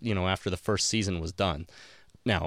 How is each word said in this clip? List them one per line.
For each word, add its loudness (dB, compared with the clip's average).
you 0
know, 2
after 0
the -2
first 0
season 0
was -4
done. 0
Now, 0